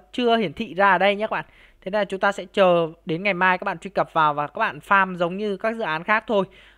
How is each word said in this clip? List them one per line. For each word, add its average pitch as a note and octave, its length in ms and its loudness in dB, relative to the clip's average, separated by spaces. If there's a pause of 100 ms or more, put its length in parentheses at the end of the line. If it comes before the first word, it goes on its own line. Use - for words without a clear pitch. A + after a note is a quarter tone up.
(120)
chưa A#3 260 2
hiển F3+ 160 -2
thị A3 200 -10
ra G3 180 2
ở F3+ 60 4
đây G3 180 2
nhé G#3 80 -6
các A3 80 -6
bạn. E3+ 140 -6 (360)
Thế F#3 100 -10
nên G#3 80 -2
là G3+ 60 0
chúng F#3+ 140 -8
ta G3+ 120 2
sẽ F#3+ 140 -10
chờ F3 420 4 (180)
đến F3 180 -4
ngày G3+ 100 0
mai F#3 240 2
các - 60 -8
bạn F3 160 -6
truy G3 100 -14
cập E3+ 240 -2
vào D3+ 200 2
và D3 140 -4
các G3+ 120 -12
bạn G3 200 -4
farm F#3+ 360 2
giống F3 220 -2
như G#3 200 -4
các A3+ 180 -4
dự A3+ 60 -8
án D#3+ 220 -4
khác A3 240 0
thôi. G3+ 180 0 (320)